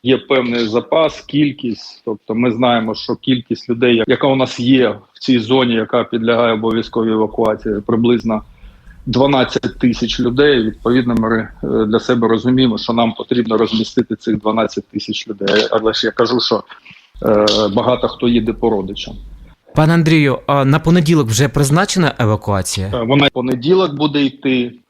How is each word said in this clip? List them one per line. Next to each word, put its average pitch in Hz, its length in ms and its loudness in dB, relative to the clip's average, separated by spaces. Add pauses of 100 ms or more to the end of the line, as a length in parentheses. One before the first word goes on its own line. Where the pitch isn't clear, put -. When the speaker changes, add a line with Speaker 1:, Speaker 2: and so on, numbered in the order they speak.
Speaker 1:
Є 127 140 4
певний 120 500 0
запас, 143 540 0
кількість, 135 840 -4
тобто 110 300 -8
ми 123 160 0
знаємо, 113 440 0
що 117 200 -6
кількість 120 540 -4
людей, 117 380 2
яка 127 200 0
у 135 80 2
нас 127 240 -2
є 127 300 4 (240)
в - 60 -20
цій 127 200 2
зоні, 123 340 2
яка 113 300 0
підлягає 117 500 0
обов'язковій 113 580 -2
евакуації, 107 640 0 (100)
приблизно 117 560 0 (640)
дванадцять 131 760 0
тисяч 120 400 0
людей. 127 440 2
Відповідно, 120 520 0
ми, 113 340 -2 (140)
е, - 40 -6 (180)
для 107 140 0
себе 117 280 0
розуміємо, 117 500 2
що - 160 -6
нам 113 200 0
потрібно 113 440 -2
розмістити 113 580 -2
цих 107 220 -4
дванадцять 107 500 -4
тисяч - 400 -8
людей. 104 440 0
Але 110 220 0
ж - 140 -2
я 107 40 -2
кажу, 120 300 0
що, 104 220 -2 (640)
е, 104 200 4 (300)
багато 120 320 0
хто - 200 -4
їде 117 260 0
по 117 160 -2
родичам. 98 440 -6 (640)
Speaker 2:
Пане 156 180 4
Андрію, 156 540 2
а 143 180 2
на 143 140 4
понеділок 165 480 2
вже 113 220 0
призначена 147 680 0
евакуація? 101 760 -2
Speaker 1:
Е, 120 100 -4
вона 139 240 2
в - 20 2
понеділок 135 640 0
буде 143 300 -2
йти. 127 500 -2 (160)